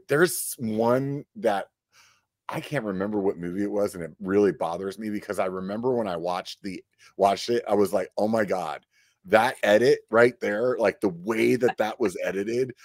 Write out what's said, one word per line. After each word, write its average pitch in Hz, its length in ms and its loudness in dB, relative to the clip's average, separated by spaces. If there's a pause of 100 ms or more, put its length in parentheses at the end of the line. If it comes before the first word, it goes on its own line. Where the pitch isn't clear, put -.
there's 170 500 0
one 123 680 0 (120)
that, 101 300 -2 (800)
I 160 120 -8
can't 135 240 -6
remember 101 340 -4
what 95 180 -2
movie 87 260 -6
it 101 80 -4
was, 101 240 -2
and 87 80 -10
it 78 160 -12
really 98 340 4
bothers 90 460 -6
me 110 100 -8
because 101 300 -6
I 95 80 0
remember 101 480 -4
when 113 120 -2
I 87 100 -4
watched 90 460 -6
the, 95 200 -10 (340)
watched 98 320 2
it, 120 180 0
I 104 80 2
was 98 180 2
like, 95 240 0
"Oh 104 120 0
my 110 160 0
god. 87 400 -6 (400)
That 110 380 4
edit 110 380 6 (100)
right 120 300 6
there, 107 380 -2
like, 101 220 2
the 104 80 2
way 110 480 0
that 117 200 0
that 107 220 -4
was 98 240 -2
edited 110 500 -4 (120)